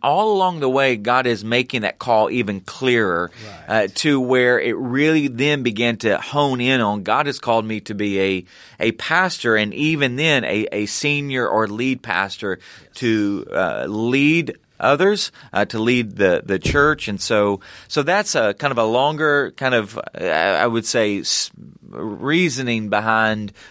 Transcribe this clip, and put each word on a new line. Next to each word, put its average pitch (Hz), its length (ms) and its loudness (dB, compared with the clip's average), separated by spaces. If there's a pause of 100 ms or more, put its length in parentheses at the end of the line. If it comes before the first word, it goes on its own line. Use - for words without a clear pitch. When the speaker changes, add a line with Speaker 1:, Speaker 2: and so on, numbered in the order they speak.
Speaker 1:
all 190 280 2
along 185 280 0
the 135 100 2
way, 135 260 2
God 120 300 0
is 110 180 0
making 120 380 -2
that - 160 -4
call 110 320 2
even 104 320 -2
clearer, 101 680 0 (360)
Speaker 2:
Right. 107 180 2
Speaker 1:
uh, - 100 -6
to 143 260 2
where 123 380 4
it 107 180 -2
really 139 500 2
then 135 360 0
began 117 420 0
to 101 140 2
hone 139 420 0
in 127 200 2
on 104 200 0
God 117 240 0
has 143 140 -4
called 113 260 2
me 110 140 -6
to 104 160 -10
be 101 260 0
a, 95 240 0 (340)
a 113 120 2
pastor, 160 640 0
and 107 180 0
even 143 440 0
then 147 280 2
a, 101 260 -2
a 104 140 -2
senior 139 640 -2
or 107 200 0
lead 123 360 -4
pastor 98 560 -4
Speaker 2:
Yes. - 380 -20
Speaker 1:
to, 104 540 0
uh, 67 360 -2
lead 135 680 0 (260)
others, 175 520 2 (180)
uh, 101 140 0
to 117 120 -8
lead 113 380 0
the, 92 300 4
the 95 120 -2
church. 147 520 0
And 101 100 -6
so, 101 400 0 (300)
so 147 120 0
that's 185 320 0
a 110 200 2
kind 139 180 -2
of 117 60 -2
a 113 80 2
longer 143 720 0
kind 131 180 0
of, 110 220 -2
uh, - 260 -10
I 87 420 2
would 117 200 0
say, 104 340 0
s-, - 320 -4 (380)
reasoning 117 1000 -2
behind 107 640 0 (200)